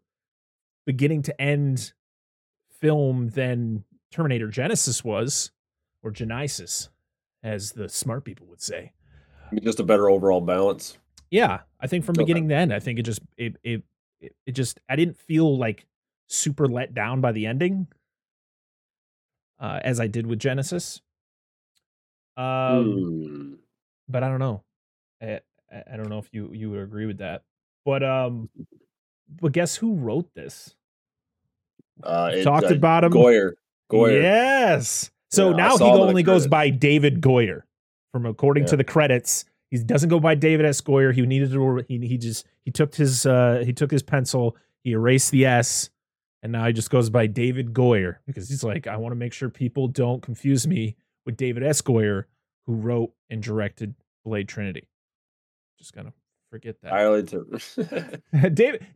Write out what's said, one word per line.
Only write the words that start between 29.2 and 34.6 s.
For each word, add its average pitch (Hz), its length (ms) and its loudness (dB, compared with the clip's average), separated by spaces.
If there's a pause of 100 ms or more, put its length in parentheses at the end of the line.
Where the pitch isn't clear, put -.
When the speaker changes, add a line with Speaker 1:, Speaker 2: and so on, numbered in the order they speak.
Speaker 1:
but 156 120 -2
guess 170 240 -2
who 220 180 -2
wrote 139 400 -4
this? - 400 -18 (1300)
Speaker 2:
Uh, - 300 -2
Speaker 1:
We - 80 -2
Speaker 2:
it, - 40 0
Speaker 1:
talked 147 220 2
Speaker 2:
uh, 180 80 4
Speaker 1:
about 165 300 4
him. 170 80 4
Speaker 2:
Goyer. 117 400 6 (380)
Goyer. 113 320 6
Speaker 1:
Yes. 226 880 2 (200)